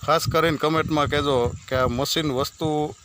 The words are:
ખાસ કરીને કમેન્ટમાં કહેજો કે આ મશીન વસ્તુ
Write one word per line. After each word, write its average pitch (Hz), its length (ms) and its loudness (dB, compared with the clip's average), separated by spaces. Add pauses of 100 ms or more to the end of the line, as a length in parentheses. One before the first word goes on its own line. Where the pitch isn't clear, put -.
ખાસ 160 220 2
કરીને 160 280 2
કમેન્ટમાં 156 500 0
કહેજો 139 460 0 (160)
કે 131 80 -2
આ 127 100 2
મશીન 139 460 -2
વસ્તુ 151 600 -4 (100)